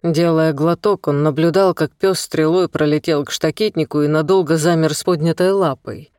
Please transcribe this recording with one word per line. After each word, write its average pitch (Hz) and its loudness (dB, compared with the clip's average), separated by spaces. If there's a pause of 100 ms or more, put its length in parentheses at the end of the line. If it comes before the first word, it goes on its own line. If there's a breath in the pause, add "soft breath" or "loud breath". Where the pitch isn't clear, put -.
Делая 160 2
глоток, 170 0
он 143 0
наблюдал, 165 2
как 156 -4
пес 190 0
стрелой 165 0
пролетел 147 0
к - -10
штакетнику 160 -2
и 147 2
надолго 160 2
замер 160 2
с - -8
поднятой 170 0
лапой. 151 -4